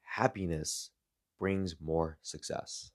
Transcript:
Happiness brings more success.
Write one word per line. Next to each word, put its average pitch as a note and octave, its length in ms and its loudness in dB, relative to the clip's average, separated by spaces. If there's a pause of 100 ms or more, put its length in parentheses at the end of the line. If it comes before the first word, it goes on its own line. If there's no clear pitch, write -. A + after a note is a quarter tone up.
Happiness F#2 880 2 (500)
brings F#2+ 400 2
more D#2+ 420 2
success. - 720 -8